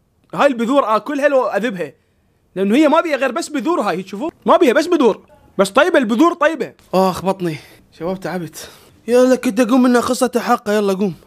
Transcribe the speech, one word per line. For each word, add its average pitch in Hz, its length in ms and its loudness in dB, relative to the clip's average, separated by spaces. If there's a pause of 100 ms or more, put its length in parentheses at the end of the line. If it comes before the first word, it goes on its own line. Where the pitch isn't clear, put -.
(340)
هاي 208 140 2
البذور 233 480 0
آكلها 277 320 -2
لو 262 180 2
أذبها. 190 480 -4 (640)
لأنه 196 200 0
هي 302 120 4
ما 311 140 4
بيها 320 160 -4
غير 262 140 -2
بس 320 180 -6
بذور 294 320 -4
هاي، 185 220 -4
شوفوا. 214 260 -10 (160)
ما 269 120 4
بيها 302 160 4
بس 302 120 2
بذور. 294 400 0 (320)
بس 190 120 0
طيبة 330 280 2
البذور 262 360 2
طيبة. 294 400 -2 (200)
آخ 180 320 0
بطني. 175 320 -4 (420)
شباب 185 200 -8
تعبت. 170 500 -10 (380)
يلا 254 280 4
كنت 240 240 -4
أقوم 247 240 2
من 247 140 4
قصة 240 380 -2
حقه، 226 380 -2
يلا 208 200 0
قوم. 190 200 -4 (140)